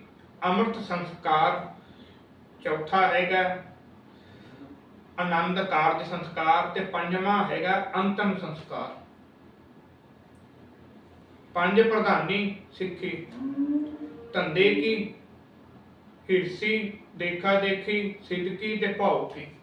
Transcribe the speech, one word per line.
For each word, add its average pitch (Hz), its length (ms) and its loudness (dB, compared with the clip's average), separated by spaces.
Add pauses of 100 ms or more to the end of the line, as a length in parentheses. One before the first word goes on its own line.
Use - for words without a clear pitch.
(440)
ਅੰਮ੍ਰਿਤ 202 320 2
ਸੰਸਕਾਰ, - 920 0 (960)
ਚੌਥਾ 156 420 0
ਹੈਗਾ 180 360 2 (1800)
ਆਨੰਦ 180 420 0
ਕਾਰਜ - 480 2
ਸੰਸਕਾਰ - 600 0
ਤੇ 190 100 -4
ਪੰਜਵਾਂ 190 640 0
ਹੈਗਾ 180 520 0
ਅੰਤਮ 202 420 2
ਸੰਸਕਾਰ। - 520 -8 (2750)
ਪੰਜ 190 260 6
ਪ੍ਰਧਾਨੀ 196 800 2 (120)
ਸਿੱਖੀ, 175 540 -6 (1040)
ਧੰਦੇ 180 420 4
ਕੀ, - 400 -2 (1160)
ਹਿਰਸੀ, 208 680 0 (160)
ਦੇਖਾ 175 440 2
ਦੇਖੀ, 196 640 -2
ਸਿਦਕੀ 190 540 -4
ਤੇ 202 160 0
ਭਾਉ - 340 0
ਕੀ। 143 200 -12 (160)